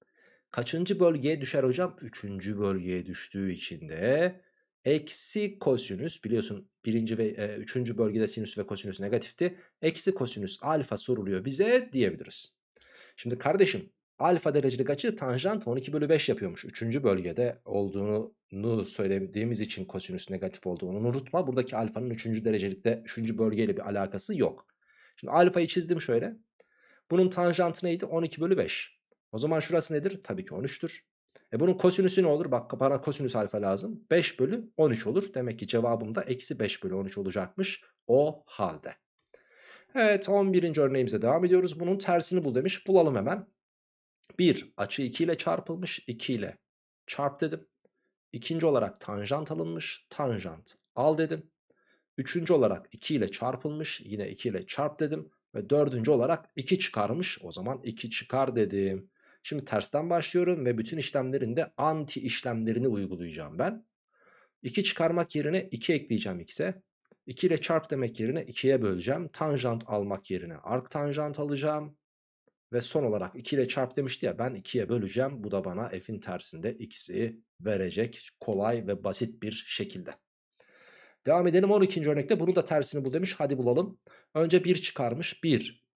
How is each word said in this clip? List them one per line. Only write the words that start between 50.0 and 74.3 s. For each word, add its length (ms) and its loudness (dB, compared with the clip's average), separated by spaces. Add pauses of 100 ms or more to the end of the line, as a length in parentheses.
Tanjant 640 -6 (200)
al 240 2
dedim. 320 -2 (680)
Üçüncü 340 0
olarak 400 4
iki 220 -4
ile 160 2
çarpılmış. 680 -6
Yine 300 -8
iki 180 -6
ile 180 -4
çarp 340 -4
dedim. 300 -4 (240)
Ve 160 -6
dördüncü 400 2
olarak 460 2
iki 220 2
çıkarmış. 640 -2
O 100 -12
zaman 300 -6
iki 280 -8
çıkar 460 0
dedim. 540 0 (320)
Şimdi 220 -6
tersten 460 -2
başlıyorum 540 2
ve 140 2
bütün 200 -4
işlemlerin 580 -2
de 200 -2
anti 440 -2
işlemlerini 680 -2
uygulayacağım 720 -6
ben. 260 -2 (800)
İki 220 -2
çıkarmak 500 0
yerine 360 0
iki 240 0
ekleyeceğim 460 -2
x'e. 420 -6 (440)
İki 200 0
ile 140 2
çarp 300 0
demek 300 -2
yerine 240 -2
ikiye 380 2
böleceğim. 460 0
Tanjant 580 -2
almak 440 -2
yerine 260 -6
arc 320 -4
tanjant 520 -4
alacağım. 560 -2 (760)
Ve 80 0
son 240 0
olarak 320 -2
iki 200 -4
ile 120 4
çarp 280 -2
demişti 300 -2
ya, 120 -2